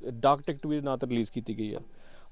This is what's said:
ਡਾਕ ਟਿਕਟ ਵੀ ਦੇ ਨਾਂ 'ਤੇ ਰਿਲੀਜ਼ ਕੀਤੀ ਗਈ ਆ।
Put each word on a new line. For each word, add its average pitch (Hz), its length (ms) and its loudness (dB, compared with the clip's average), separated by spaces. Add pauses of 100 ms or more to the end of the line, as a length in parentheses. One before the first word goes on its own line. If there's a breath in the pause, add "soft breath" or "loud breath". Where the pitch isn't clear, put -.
ਡਾਕ 135 320 6
ਟਿਕਟ 156 260 -4
ਵੀ 151 100 2
ਦੇ 143 60 -2
ਨਾਂ 139 140 0
'ਤੇ 131 100 -2
ਰਿਲੀਜ਼ 117 240 2
ਕੀਤੀ 110 280 -4
ਗਈ 107 160 -2
ਆ। - 60 -6 (520 soft breath)